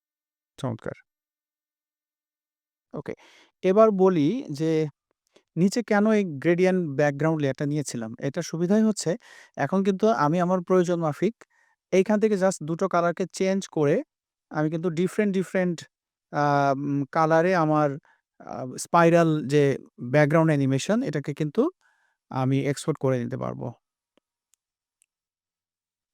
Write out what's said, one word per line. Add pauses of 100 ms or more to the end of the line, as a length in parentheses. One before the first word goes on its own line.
(580)
চমৎকার। (2000)
ওকে, (480)
এবার
বলি
যে (720)
নিচে
কেন
এই
গ্রেডিয়েন্ট
ব্যাকগ্রাউন্ড
লেয়ারটা
নিয়েছিলাম?
এটা
সুবিধাই
হচ্ছে (400)
এখন
কিন্তু
আমি
আমার
প্রয়োজন
মাফিক (580)
এইখান
থেকে
just
দুটো
কালারকে
চেঞ্জ
করে (480)
আমি
কিন্তু
ডিফারেন্ট,
ডিফারেন্ট, (480)
আ,
উম,
কালারে
আমার, (480)
আ, (120)
স্পাইরাল
যে (220)
ব্যাকগ্রাউন্ড
অ্যানিমেশন
এটাকে
কিন্তু (600)
আমি
এক্সপোর্ট
করে
নিতে
পারবো। (2500)